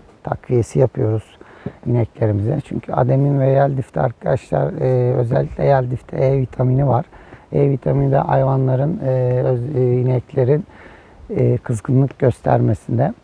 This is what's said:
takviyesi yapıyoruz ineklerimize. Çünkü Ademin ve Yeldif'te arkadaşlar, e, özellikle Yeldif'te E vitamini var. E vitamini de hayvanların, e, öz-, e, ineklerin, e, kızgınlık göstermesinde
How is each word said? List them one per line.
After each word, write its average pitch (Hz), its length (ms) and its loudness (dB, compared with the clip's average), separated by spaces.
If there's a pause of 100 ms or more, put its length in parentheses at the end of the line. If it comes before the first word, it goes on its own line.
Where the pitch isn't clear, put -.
(240)
takviyesi - 560 -2
yapıyoruz 110 580 -2 (480)
ineklerimize. 113 800 0
Çünkü - 300 -8
Ademin 139 460 2
ve 135 80 2
Yeldif'te 135 540 0
arkadaşlar, - 800 -2
e, 127 320 2
özellikle 127 500 -2
Yeldif'te 131 540 0
E 135 200 2
vitamini 131 500 0
var. 123 180 0 (460)
E - 180 2
vitamini 139 420 0
de 135 60 2
hayvanların, 135 880 0
e, 127 400 0
öz-, 127 300 -2
e, 127 260 2
ineklerin, 131 640 0 (640)
e, 123 280 0
kızgınlık 131 600 0
göstermesinde 123 960 0 (100)